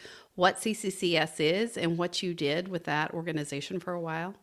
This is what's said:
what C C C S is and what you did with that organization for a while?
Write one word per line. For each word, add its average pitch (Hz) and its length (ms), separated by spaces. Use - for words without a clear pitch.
what 185 240
C 220 160
C 196 160
C 175 260
S 160 220
is 190 380
and 165 200
what 175 240
you 175 140
did 165 320
with 175 180
that 151 300
organization 160 640
for 180 140
a 175 80
while? 165 420